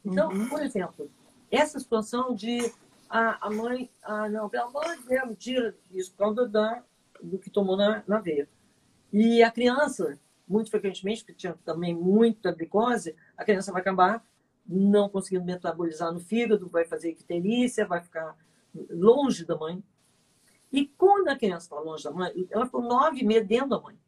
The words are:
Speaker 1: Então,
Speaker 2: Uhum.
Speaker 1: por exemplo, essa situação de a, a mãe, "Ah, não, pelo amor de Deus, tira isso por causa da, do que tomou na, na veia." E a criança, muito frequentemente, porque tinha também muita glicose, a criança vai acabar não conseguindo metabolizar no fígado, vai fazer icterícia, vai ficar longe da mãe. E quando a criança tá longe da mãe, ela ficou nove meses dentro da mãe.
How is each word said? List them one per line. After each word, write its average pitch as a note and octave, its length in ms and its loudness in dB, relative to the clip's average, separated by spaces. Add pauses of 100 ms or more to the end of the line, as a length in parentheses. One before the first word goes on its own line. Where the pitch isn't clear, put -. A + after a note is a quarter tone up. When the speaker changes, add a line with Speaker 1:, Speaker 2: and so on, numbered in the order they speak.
Speaker 1:
Então, G3+ 260 0
Speaker 2:
Uhum. G3+ 200 -4
Speaker 1:
por D4+ 120 -4
exemplo, F3+ 480 -6 (400)
essa D4 300 2
situação A#3+ 560 -4
de A#3 360 -4 (380)
a, A3+ 380 -2
a - 20 -4
mãe, A#3+ 400 -4 (140)
"Ah, G#3+ 260 -4
não, G#3 200 -4
pelo A#3+ 200 -4
amor C#4+ 140 -6 (140)
de B3 100 -20
Deus, B3+ 320 -2
tira A#3+ 360 -4 (160)
isso F#3 200 -8
por - 60 -20
causa G#3+ 300 0
da, G#3+ 360 -2 (380)
do F3+ 180 -8
que - 100 -16
tomou F#3+ 280 0
na, G#3 300 0
na G#3 120 0
veia." D3+ 280 -4 (640)
E A3+ 300 6
a A3+ 100 8
criança, B3 680 0 (280)
muito G#3+ 220 0
frequentemente, G3+ 540 -4
porque E3+ 100 -20
tinha F3 200 -10 (120)
também E3+ 300 -4
muita F#3+ 560 4
glicose, F3 640 -2 (220)
a - 60 -12
criança G3 280 0
vai F3+ 100 -2
acabar F#3+ 420 2 (440)
não G3+ 400 4
conseguindo F#3+ 380 -4
metabolizar E3+ 680 -4
no F3 80 -8
fígado, G#3+ 480 0
vai E3+ 180 0
fazer E3 260 -6
icterícia, G#3+ 760 -2
vai E3+ 140 -4
ficar D#3+ 340 -12 (540)
longe G#3+ 560 4
da E3 100 -4
mãe. E3 260 -8 (880)
E C#4+ 160 0
quando G4 420 4
a C4+ 60 0
criança F3+ 340 -2
tá D3 100 -12
longe D#3 240 -10
da D3+ 80 -6
mãe, F3+ 380 -4
ela A#3 160 0
ficou B3 160 -4
nove C4 420 2
meses G#3+ 240 4
dentro C4 220 0
da G3 100 0
mãe. - 160 -16 (120)